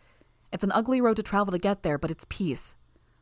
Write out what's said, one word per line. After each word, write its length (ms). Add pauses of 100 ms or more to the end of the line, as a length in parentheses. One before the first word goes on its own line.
(520)
It's 120
an 80
ugly 280
road 180
to 60
travel 280
to 80
get 240
there, 160
but 100
it's 180
peace. 480 (460)